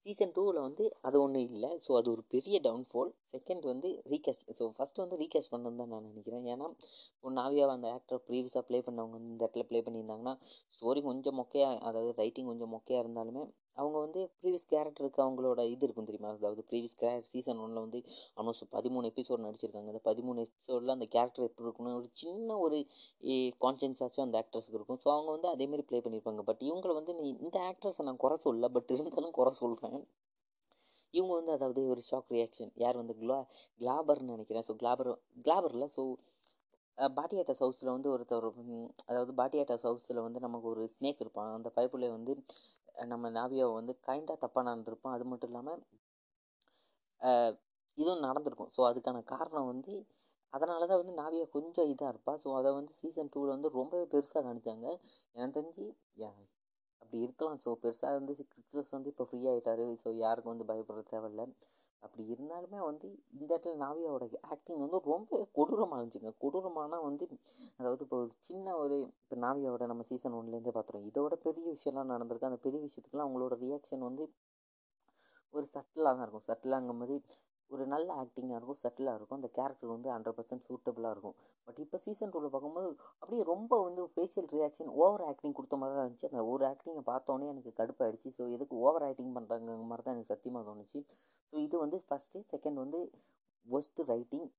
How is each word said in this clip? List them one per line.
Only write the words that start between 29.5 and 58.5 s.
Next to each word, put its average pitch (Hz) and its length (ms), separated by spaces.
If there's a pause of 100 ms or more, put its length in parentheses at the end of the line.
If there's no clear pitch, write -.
சொல்றேன். 120 460 (1120)
இவங்க 180 200
வந்து 165 240
அதாவது 131 320
ஒரு 120 160
ஷாக் - 300
ரியாக்ஷன். 117 420
யார் 120 240
வந்து 117 180
குளா-, 127 240 (360)
கிளாபர்னு 131 560
நினைக்கிறேன். 110 340
So 110 60
கிளாபர், 123 360 (320)
கிளாபர் 160 340
இல்ல. 143 120
So, 135 160 (920)
அ, 135 140
பாட்டியாட்டாஸ் 151 540
ஹவுஸ்ல 131 260
வந்து 135 200
ஒருத்தர், 120 380 (140)
ம், 117 260 (160)
அதாவது 123 300
பாட்டியாட்டாஸ் 135 520
ஹவுஸ்ல 120 340
வந்து 117 180
நமக்கு 117 300
ஒரு 110 140 (120)
ஸ்னேக் 139 280
இருப்பான். 110 320
அந்த 113 200
பைப்புல 123 340
வந்து, 117 240 (640)
அ, 123 80
நம்ம 120 240
நாவியாவை 123 440
வந்து 117 280
கைண்டா 151 360
தப்பா 127 260
நடந்திருப்பான். 117 520
அது 120 100
மட்டும் 123 260
இல்லாம, 120 220 (1500)
அ, 127 100 (680)
இதுவும் 160 300
நடந்திருக்கும். 143 440
So - 140
அதுக்கான 123 400
காரணம் 143 460
வந்து 135 220 (600)
அதனால 165 340
தான் 185 140
வந்து 180 180
நாவியா 160 300
கொஞ்சம் 160 420
இதா 135 180
இருப்பா. 135 300
So 135 180
அதை 131 160
வந்து 143 200
சீசன் 156 400
டூவில் 139 220
வந்து 147 240
ரொம்பவே 170 280
பெருசா 147 340
காமிச்சாங்க. 117 460 (460)
எனக்கு 143 240
தெரிஞ்சு, 196 280 (320)
யா, 107 140 (720)
அப்படி 117 200
இருக்கலாம். 139 380
So 120 120 (100)
பெருசா 120 380
வந்து 139 140 (180)